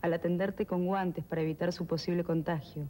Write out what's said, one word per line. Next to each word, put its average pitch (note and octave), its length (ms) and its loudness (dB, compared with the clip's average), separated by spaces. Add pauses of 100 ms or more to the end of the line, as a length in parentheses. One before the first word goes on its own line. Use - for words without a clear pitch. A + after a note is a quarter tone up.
al E3+ 120 2
atenderte F3+ 520 0
con F3+ 200 0
guantes F#3 380 0
para D#3+ 180 -2
evitar D#3+ 300 0
su F3 140 -4
posible E3+ 380 0
contagio. D#3+ 640 -2